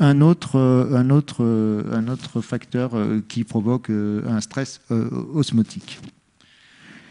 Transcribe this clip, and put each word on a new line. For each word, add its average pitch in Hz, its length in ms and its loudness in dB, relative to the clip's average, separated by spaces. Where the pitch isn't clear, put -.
un 143 200 6
autre, 160 380 4
euh, 127 380 4
un 127 140 2
autre, 143 340 2
euh, 110 480 0
un 113 160 -2
autre 127 320 -6
facteur, 123 540 -6
euh, 107 340 0
qui 117 160 -4
provoque, 113 460 -2
euh, 104 380 -2
un 110 120 -2
stress, - 400 -8
euh, 117 180 0
osmotique. 117 640 -2